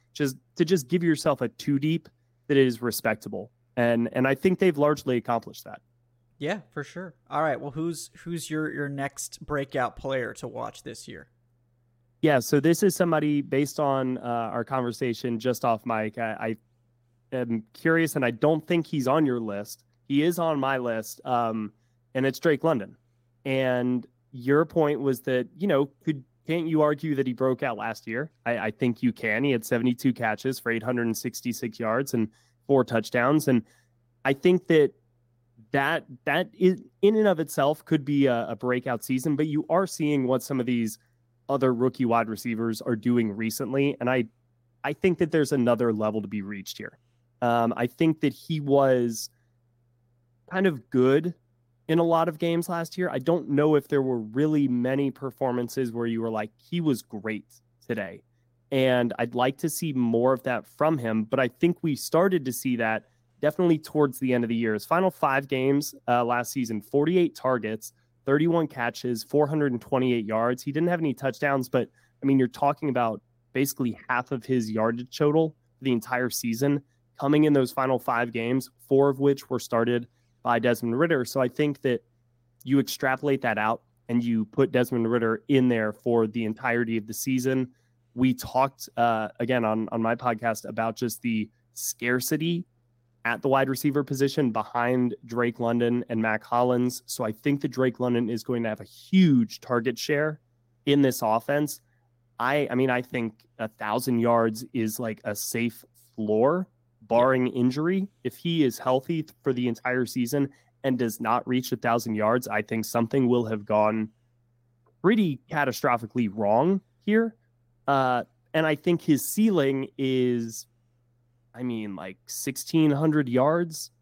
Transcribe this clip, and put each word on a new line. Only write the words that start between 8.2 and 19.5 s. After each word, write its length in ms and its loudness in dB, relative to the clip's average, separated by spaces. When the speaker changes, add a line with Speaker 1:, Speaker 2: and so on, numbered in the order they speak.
Speaker 2:
your, 200 -2
your 200 -6
next 540 -8
breakout 520 -4
player 380 -4
to 140 -12
watch 340 -10
this 260 -16
year? 200 -18
Speaker 1:
Yeah, 200 4
so 200 2
this 220 4
is 120 4
somebody 460 2
based 400 -2
on, 380 0
uh, 340 -4
our 120 -2
conversation 720 -4
just 260 -2
off 220 0
mic. 320 -4
I, 380 -6
I 40 -4
am 260 -2
curious, 420 2
and 80 0
I 80 2
don't 340 2
think 200 0
he's 220 -2
on 180 4
your 140 0
list. 440 -10